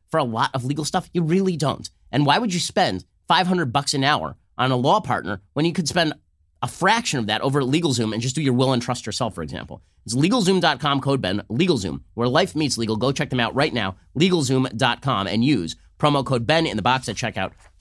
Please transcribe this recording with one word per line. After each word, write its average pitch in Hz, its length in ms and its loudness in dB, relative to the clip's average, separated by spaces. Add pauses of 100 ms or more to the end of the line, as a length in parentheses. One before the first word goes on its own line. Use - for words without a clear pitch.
for 160 100 0
a 147 40 2
lot 120 300 -2
of 127 100 -4
legal 147 220 -4
stuff, - 260 -4
you 175 100 0
really 180 360 2
don't. 135 320 -4 (240)
And 147 120 4
why 143 120 6
would 214 160 0
you 175 60 -2
spend 120 460 0 (220)
five 175 200 4
hundred 170 260 0
bucks 143 220 0
an 135 80 0
hour 107 340 0 (180)
on 127 160 0
a 127 60 2
law 151 220 4
partner 104 420 -4 (120)
when 147 120 0
you 170 80 0
could 151 160 -2
spend 160 240 0 (480)
a 131 60 -4
fraction 190 520 0
of 110 80 -2
that 110 140 -2
over 139 180 0
at 131 80 0
LegalZoom 127 460 0
and 110 80 -4
just 123 140 -6
do 160 60 -2
your 135 120 2
will 127 180 2
and 123 100 0
trust 123 240 -6
yourself, 110 300 -6
for 82 80 -8
example? 65 400 -12 (220)
It's 113 100 -6
legalzoom 185 460 2
dot 151 180 2
com, 143 220 0
code 139 200 0
Ben, 98 280 -2
LegalZoom, 110 500 0 (140)
where 120 160 0
life 165 260 2
meets 147 220 0
legal. 110 180 -2
Go 120 160 0
check 143 180 -4
them 120 120 0
out 113 120 0
right 135 200 0
now, 98 240 -4 (200)
legalzoom 131 600 2
dot 120 240 0
com, 104 260 -2
and 107 160 0
use 104 320 0 (240)
promo 143 260 2
code 117 220 -2
Ben 160 180 2
in 160 120 -2
the 214 40 -2
box 131 280 0
at 101 80 -6
checkout 101 340 -4 (300)